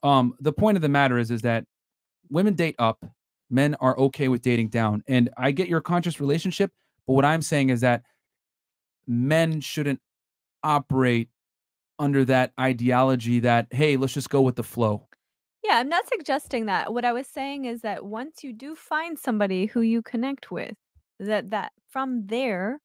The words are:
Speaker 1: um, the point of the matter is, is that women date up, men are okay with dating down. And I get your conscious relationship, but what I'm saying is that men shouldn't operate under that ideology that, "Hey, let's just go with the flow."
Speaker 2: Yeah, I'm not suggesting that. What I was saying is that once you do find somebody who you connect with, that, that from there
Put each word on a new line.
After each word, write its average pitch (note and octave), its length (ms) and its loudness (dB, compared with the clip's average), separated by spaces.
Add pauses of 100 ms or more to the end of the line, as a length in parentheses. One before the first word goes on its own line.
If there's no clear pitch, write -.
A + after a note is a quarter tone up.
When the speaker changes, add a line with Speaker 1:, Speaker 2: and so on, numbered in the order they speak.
Speaker 1:
um, C3 380 4
the D3 120 0
point G#3 240 2
of E3+ 60 0
the D3+ 60 2
matter C#3 300 4
is, A#2 120 0
is A#2 120 -4
that A#2 240 0 (640)
women F#3+ 240 2
date D#3+ 240 -2
up, A2+ 260 0 (460)
men C#3+ 300 2
are C3 180 2
okay C3+ 300 0
with B2 120 0
dating A#2 280 0
down. G#2+ 400 0
And B2 280 4
I B2+ 140 0
get F3 180 -2
your E3+ 140 2
conscious F3 380 -2
relationship, E3 520 -2 (340)
but C3 80 0
what C3+ 100 4
I'm D#3 180 2
saying C#3 280 2
is B2 120 2
that A#2+ 200 2 (1040)
men D#3 540 0
shouldn't C#3+ 400 -4 (640)
operate C3 640 2 (720)
under C#3 260 2
that B2+ 340 2
ideology B2 840 2
that, A#2 320 2
"Hey, C#3+ 240 2
let's C3 180 -2
just C#3 160 -6
go C#3 120 2
with B2+ 140 2
the A#2 60 -6
flow." G#2+ 440 -2 (560)
Speaker 2:
Yeah, E4 160 2
I'm B3+ 100 -2
not E4+ 200 -2
suggesting C#4+ 580 -4
that. F#3+ 280 -4
What A#3+ 100 -6
I A#3+ 80 0
was B3+ 140 -6
saying C#4 400 -10
is A#3 160 -8
that G3+ 240 -8
once A3+ 360 -12
you C4+ 120 -14
do C4 200 -16
find D#4+ 440 -8
somebody G#3 480 -2
who A#3 160 -2
you A3+ 180 0
connect B3+ 500 -8
with, F3+ 240 -10 (440)
that, G#3 320 -4
that G3+ 220 -6 (180)
from B3+ 360 -6
there A3+ 580 -4